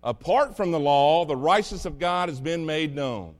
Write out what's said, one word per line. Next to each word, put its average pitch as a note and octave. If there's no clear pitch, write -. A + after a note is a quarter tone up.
apart F#3+
from F#3
the E3
law, D3
the D3+
righteousness F#3
of D3+
God F3
has C3
been E3
made D#3
known. A2